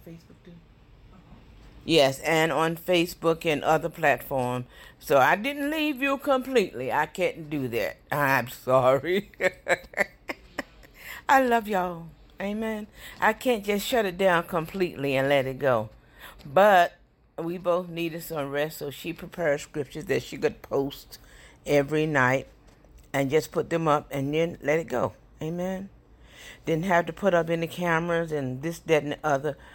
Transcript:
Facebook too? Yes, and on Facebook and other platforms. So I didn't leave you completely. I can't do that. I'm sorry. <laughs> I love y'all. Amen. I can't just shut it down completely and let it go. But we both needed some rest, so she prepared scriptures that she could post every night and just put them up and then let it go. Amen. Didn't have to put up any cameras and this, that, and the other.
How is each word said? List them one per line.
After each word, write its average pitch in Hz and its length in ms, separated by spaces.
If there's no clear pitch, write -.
Facebook 165 340
too? 175 100
Yes, 139 360
and 160 300
on 160 260
Facebook 165 680
and 151 180
other 156 260
platforms. 127 800
So 139 200
I 143 180
didn't 285 340
leave 302 300
you 277 160
completely. 254 720
I 143 160
can't 160 440
do 139 180
that. 104 300
I'm 135 380
sorry. 135 920
<laughs> - 1900
I 269 140
love 233 260
y'all. 180 380
Amen. 214 460
I 220 120
can't 220 320
just 202 220
shut 226 200
it 180 120
down 175 260
completely 160 720
and 135 120
let 139 180
it 131 120
go. 123 320
But 180 520
we 170 200
both 175 300
needed 165 340
some 147 280
rest, 147 280
so 147 120
she 165 220
prepared 160 480
scriptures 147 460
that 131 160
she - 140
could 147 260
post - 560
every 147 400
night 135 400
and 139 180
just 151 220
put - 180
them 165 180
up 147 220
and 143 240
then 165 280
let 147 160
it 160 100
go. 123 240
Amen. 185 460
Didn't 160 200
have 170 200
to 170 60
put 190 220
up 165 160
any 165 160
cameras 170 640
and 131 300
this, 165 180
that, 156 220
and 147 100
the - 100
other. 143 340